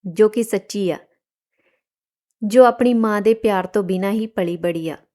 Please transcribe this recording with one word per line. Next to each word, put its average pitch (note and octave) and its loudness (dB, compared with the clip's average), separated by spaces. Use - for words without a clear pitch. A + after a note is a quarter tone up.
ਜੋ G3 2
ਕਿ A#3 -2
ਸੱਚੀ G3+ -4
ਆ, D3 -6
ਜੋ A#3 6
ਆਪਣੀ A#3+ 2
ਮਾਂ A3 0
ਦੇ A3 4
ਪਿਆਰ G3+ -2
ਤੋਂ G#3 -2
ਬਿਨਾਂ F#3 -2
ਹੀ A3 -4
ਪਲੀ F3 -4
ਬੜੀ E3 -4
ਆ D3 -10